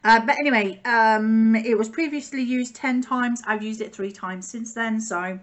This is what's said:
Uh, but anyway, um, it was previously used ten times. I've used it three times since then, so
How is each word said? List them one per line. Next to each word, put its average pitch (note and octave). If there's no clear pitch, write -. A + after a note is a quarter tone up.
Uh, A3+
but C#4
anyway, A3
um, A3
it A3+
was A3
previously C#4+
used B3
ten B3+
times. B3
I've G#3
used A3
it G#3+
three G3
times F#3
since A#3
then, A3+
so F#3